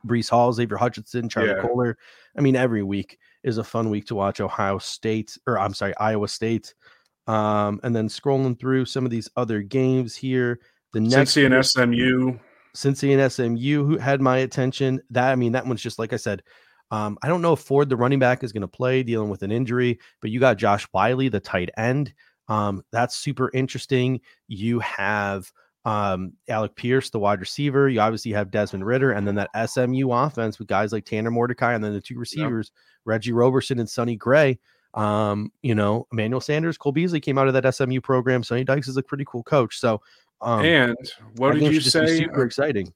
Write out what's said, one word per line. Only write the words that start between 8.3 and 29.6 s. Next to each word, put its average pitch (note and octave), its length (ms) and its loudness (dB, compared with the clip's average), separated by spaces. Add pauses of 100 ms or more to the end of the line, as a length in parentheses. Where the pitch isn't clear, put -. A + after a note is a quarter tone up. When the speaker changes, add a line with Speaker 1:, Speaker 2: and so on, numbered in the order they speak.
Speaker 1:
through C3 260 0
some B2+ 200 -4
of A#2+ 60 -2
these A2+ 260 -6
other A2 240 -2
games B2+ 540 0
here. B2+ 440 -2 (320)
The A2 80 -2
next C3 320 6
Speaker 2:
Cincy C#3+ 140 6
and B2+ 80 6
Speaker 1:
game, C3 60 6
Speaker 2:
S B2+ 180 2
M A#2+ 160 4
U. B2+ 460 0 (360)
Speaker 1:
Cincy C#3 380 0
and C3+ 80 6
S C3 180 0
M A#2 160 0
U, C#3+ 300 0
who D#3 120 2
had C3+ 240 0
my C3 180 4
attention. C3 680 -2
That, B2 220 2
I C3 40 2
mean, A#2+ 180 2
that B2+ 120 -2
one's B2 160 -4
just, - 180 -10
like A2+ 120 -6
I A#2+ 60 -4
said, G2+ 260 -6 (480)
um, G#2+ 320 -4
I C#3 60 -2
don't F3 120 0
know E3+ 120 2
if - 60 0
Ford, C#3+ 280 2
the C3 80 0
running B2+ 240 2
back, B2+ 240 2
is A2+ 80 -8
gonna G#2 160 -6
play, B2+ 360 -2
dealing A2 260 -2
with F#2+ 120 -6
an G2 100 -4
injury, B2 480 0 (220)
but A2 100 -6
you A#2+ 100 -4
got B2 160 6
Josh G2+ 360 2
Wiley, B2+ 360 2
the G#2 100 -2
tight F2+ 380 -4
end. B2+ 360 -2 (360)
Um, G#2 420 -2
that's A#2 240 -2
super C3 380 -4
interesting. C3 680 -2 (300)
You A2+ 320 -2
have, G2+ 680 -4 (360)
um, G2 480 -2 (160)
Alec A2 260 -4
Pierce, B2+ 340 -2
the A2+ 100 -6
wide G2+ 200 2
receiver. C#3 500 0
You A2+ 120 2
obviously A2 320 0
have G2+ 180 -2
Desmond G2+ 340 -2
Ridder, C3 280 2
and G2+ 120 -2
then G2+ 100 -2
that G2+ 180 -2
S A2+ 240 -4